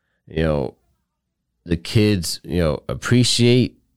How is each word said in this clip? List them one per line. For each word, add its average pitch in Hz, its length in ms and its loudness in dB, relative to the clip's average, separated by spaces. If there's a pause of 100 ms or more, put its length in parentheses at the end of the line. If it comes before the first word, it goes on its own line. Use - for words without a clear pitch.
(260)
you 78 160 -6
know, 73 320 -2 (920)
the 85 120 -2
kids, 104 640 0
you 80 140 -6
know, 78 320 0
appreciate 120 880 2 (200)